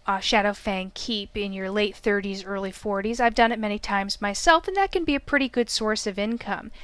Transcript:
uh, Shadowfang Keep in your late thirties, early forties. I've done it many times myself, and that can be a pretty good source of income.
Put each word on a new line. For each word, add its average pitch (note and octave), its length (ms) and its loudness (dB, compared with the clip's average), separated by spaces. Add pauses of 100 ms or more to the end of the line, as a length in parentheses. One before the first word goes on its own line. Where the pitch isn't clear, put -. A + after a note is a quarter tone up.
uh, G3 120 0
Shadowfang G3+ 760 0
Keep G#3+ 420 -6
in G3+ 160 -4
your F#3+ 180 -6
late G#3 240 0
thirties, G3 500 -2
early G3 280 -4
forties. G#3+ 480 -2
I've A#3 160 4
done A#3 160 6
it A3 80 -4
many G#3 180 -2
times G3+ 420 -4
myself, D#4+ 460 4
and F#4+ 100 -4
that G4 140 2
can F4 140 0
be D4 100 2
a C#4 60 0
pretty C#4 280 2
good A#3+ 220 0
source G#3+ 380 -2
of F#3+ 100 -4
income. G#3+ 540 -4 (120)